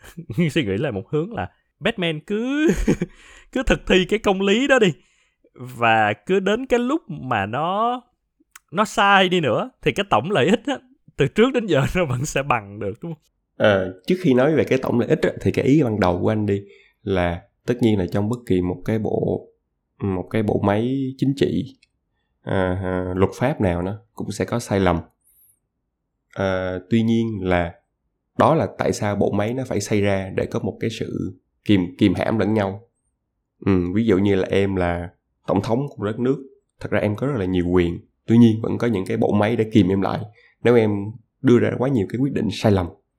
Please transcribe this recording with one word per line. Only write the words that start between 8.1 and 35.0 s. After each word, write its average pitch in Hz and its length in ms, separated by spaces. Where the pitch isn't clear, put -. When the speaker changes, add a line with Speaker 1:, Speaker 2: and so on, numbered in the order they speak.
Speaker 1:
nó 196 120
sai 202 440
đi 180 120
nữa 156 300
thì 151 100
cái 202 180
tổng 147 200
lợi 143 160
ích 190 200
á, 277 120
từ 143 120
trước 247 260
đến 233 120
giờ 143 240
<laughs> - 60
nó - 80
vẫn 123 200
sẽ 139 180
bằng 107 380
được, 101 120
đúng 170 120
không? - 80
Speaker 2:
Ờ, 95 500
trước 185 140
khi 127 140
nói 139 200
về 113 100
cái 135 180
tổng - 180
lợi - 80
ích - 140
á, - 80
thì 98 120
cái - 120
ý 143 180
ban 110 180
đầu 90 200
của 101 80
anh 107 180
đi 98 160
là 87 400
tất 127 140
nhiên 110 180
là 90 140
trong 101 160
bất 120 80
kỳ 92 140
một 90 240
cái 110 140
bộ, - 500
một 95 280
cái 113 120
bộ 104 220
máy 127 540
chính 135 180
trị, - 280
à, 92 400
à, 92 220
luật 95 220
pháp 143 220
nào 87 220
nó 98 160
cũng - 160
sẽ 98 140
có 117 140
sai 151 220
lầm. 90 200
Ờ, 92 460
tuy 113 120
nhiên 113 240
là 87 300
đó 131 160
là 127 140
tại - 140
sao 104 240
bộ 95 160
máy 104 220
nó 135 120
phải 104 140
xây 104 200
ra 95 340
để - 120
có 120 140
một - 200
cái - 100
sự - 480
kìm, 101 160
kìm 95 160
hãm - 240
lẫn 104 160
nhau. 101 260
Ừ, 90 280
ví 113 120
dụ 95 120
như 101 160
là 92 160
em 98 260
là 87 320